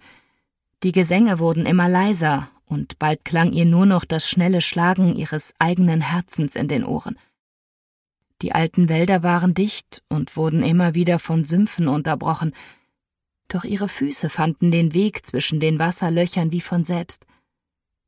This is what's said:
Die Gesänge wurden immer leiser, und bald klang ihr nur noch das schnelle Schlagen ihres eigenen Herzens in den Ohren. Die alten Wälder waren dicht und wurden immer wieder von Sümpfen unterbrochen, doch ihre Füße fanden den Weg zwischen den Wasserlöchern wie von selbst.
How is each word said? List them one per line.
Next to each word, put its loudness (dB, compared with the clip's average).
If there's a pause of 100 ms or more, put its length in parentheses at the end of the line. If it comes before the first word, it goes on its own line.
(840)
Die 2
Gesänge 0
wurden 0
immer 2
leiser, 0 (160)
und -8
bald -2
klang 0
ihr 0
nur 6
noch 4
das -4
schnelle 2
Schlagen 2
ihres -6
eigenen 2
Herzens -4
in -2
den -2
Ohren. -6 (1200)
Die -4
alten 2
Wälder 2
waren 2
dicht -4
und -4
wurden 0
immer 4
wieder 2
von 0
Sümpfen 0
unterbrochen, -2 (960)
doch -6
ihre -4
Füße -4
fanden 0
den 2
Weg 0
zwischen -2
den 0
Wasserlöchern 0
wie -2
von 0
selbst. -6 (840)